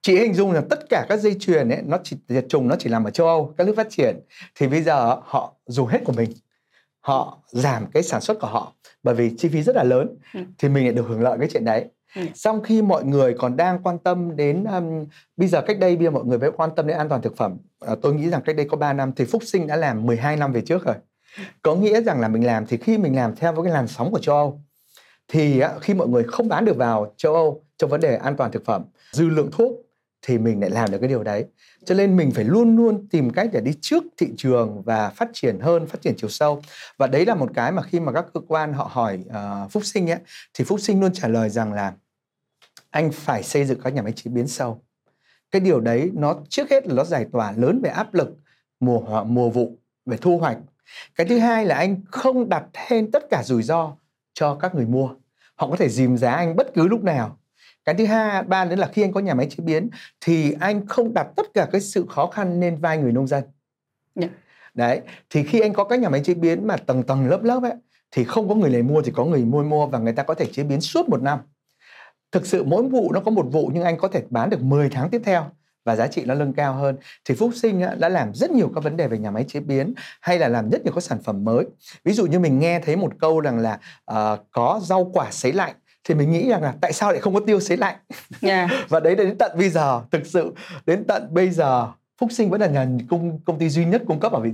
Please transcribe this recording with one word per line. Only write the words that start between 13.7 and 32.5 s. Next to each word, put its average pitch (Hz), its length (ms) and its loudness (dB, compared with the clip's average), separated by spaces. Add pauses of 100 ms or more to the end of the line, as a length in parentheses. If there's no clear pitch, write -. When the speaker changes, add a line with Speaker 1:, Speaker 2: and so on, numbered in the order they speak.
Speaker 1:
quan 175 160 -2
tâm 175 380 -2
đến, 147 280 0
um, 165 420 -4 (300)
bây 185 120 2
giờ 160 140 2
cách 208 160 -2
đây, 180 180 4
bây 170 80 2
giờ 165 60 4
mọi 127 140 -2
người 123 140 0
mới 139 140 2
quan 160 240 -2
tâm 156 100 0
đến 160 100 -2
an 151 120 -2
toàn 135 140 -2
thực - 140 -4
phẩm. 98 200 -4 (300)
À, 113 160 -2
tôi 147 120 2
nghĩ 151 140 -2
rằng 165 140 -2
cách 156 140 -2
đây 147 140 0
có 156 60 0
ba 143 160 0
năm 135 240 -2
thì 131 80 0
Phúc 226 200 -2
Sinh 180 220 -2
đã 147 100 -2
làm 120 300 0
mười 117 100 2
hai 147 200 -2
năm 143 160 0
về 113 80 0
trước 180 240 -2
rồi. 110 120 -2 (680)
Có 156 120 2
nghĩa 214 280 2
rằng 170 180 0
là 110 80 0
mình 113 180 2
làm 110 200 0
thì 117 100 -2
khi 220 220 0
mình 147 180 2
làm 117 200 0
theo 165 160 0
với 160 120 -2
cái 175 80 0
làn 131 160 0
sóng 127 220 -4
của 214 80 -2
châu 147 180 2
Âu 147 240 0 (680)
thì 147 320 4
á, 151 200 2
khi 202 140 0
mọi 170 140 0
người 120 160 4
không 226 240 0
bán 180 160 0
được 185 120 4
vào 113 400 0
châu 156 180 2
Âu 156 300 0 (120)
trong 151 140 0
vấn 147 100 0
đề 143 160 2
an 143 200 -4
toàn 123 160 -2
thực 107 120 -6
phẩm, 101 200 -2 (280)
dư 160 180 2
lượng 151 220 2
thuốc 240 200 2 (500)
thì 123 160 0
mình 110 220 2
lại 98 100 0
làm 107 200 0
được 98 80 -4
cái 123 100 -2
điều 123 140 0
đấy. 104 220 -4 (400)
Cho 185 100 0
nên 196 220 4
mình 156 140 4
phải 110 140 0
luôn 226 320 6